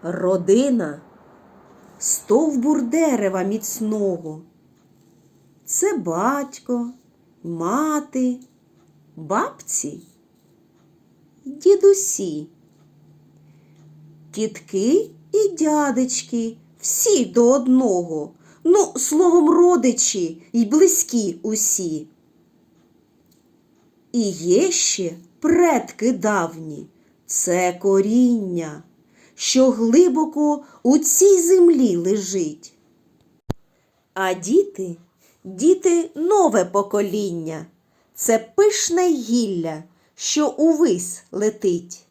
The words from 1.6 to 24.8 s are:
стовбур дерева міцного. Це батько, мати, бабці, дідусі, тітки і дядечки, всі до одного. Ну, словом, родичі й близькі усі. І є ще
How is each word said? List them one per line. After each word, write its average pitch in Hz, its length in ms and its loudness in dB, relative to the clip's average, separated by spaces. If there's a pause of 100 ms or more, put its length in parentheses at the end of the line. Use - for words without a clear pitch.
стовбур 285 800 0
дерева 233 640 -2
міцного. 196 960 -6 (1200)
Це 381 320 -2
батько, 240 960 -4 (520)
мати, 254 960 -4 (760)
бабці, - 880 -8 (1400)
дідусі, 294 1000 0 (1800)
тітки 220 800 -2 (200)
і 403 180 2
дядечки, 262 1080 -2 (220)
всі 330 460 0
до 233 260 2
одного. 196 800 0 (320)
Ну, 370 340 4
словом, 330 520 4
родичі 254 920 2 (120)
й 233 120 2
близькі 233 760 0
усі. 175 680 -4 (2000)
І 240 100 -2 (100)
є 180 400 0
ще - 420 -4 (260)